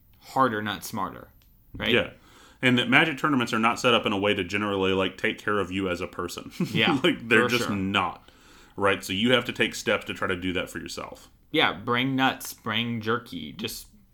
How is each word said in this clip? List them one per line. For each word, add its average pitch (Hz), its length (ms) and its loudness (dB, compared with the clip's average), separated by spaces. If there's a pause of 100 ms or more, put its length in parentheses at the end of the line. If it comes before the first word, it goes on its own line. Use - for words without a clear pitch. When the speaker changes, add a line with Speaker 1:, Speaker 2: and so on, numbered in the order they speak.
(200)
Speaker 1:
harder, 120 420 0
not 101 240 -6
smarter, 92 420 -8 (480)
right? 104 160 -2
Speaker 2:
Yeah. 113 200 2 (500)
And 127 160 4
that 117 120 0
Magic 147 280 4
tournaments 135 340 0
are 113 80 0
not 113 200 2
set 123 140 4
up 110 120 4
in 110 80 0
a 101 40 0
way 101 160 4
to 98 120 -2
generally, 98 480 0
like, 95 240 0
take 110 200 -2
care 104 220 -2
of 87 120 -2
you 95 180 -2
as 85 100 -2
a 87 80 -6
person. - 480 -8
<laughs> - 160 -2
Speaker 1:
Yeah, 110 320 2
Speaker 2:
Like, 123 240 0
they're 113 160 6
Speaker 1:
for 120 60 2
Speaker 2:
just 120 160 0
Speaker 1:
sure. 101 100 -2
Speaker 2:
not. 95 540 -2 (480)
Right? 98 260 2
So - 80 -6
you 113 220 2
have 120 120 4
to 117 80 -8
take - 220 0
steps 104 300 0
to 101 80 -6
try 95 160 -2
to 92 80 0
do 90 160 -2
that 87 160 -4
for 85 100 -8
yourself. - 500 -12 (220)
Speaker 1:
Yeah, 131 220 2
bring 123 420 -2
nuts, 131 380 0
bring 117 480 -4
jerky, 107 500 -4
just - 360 -10 (260)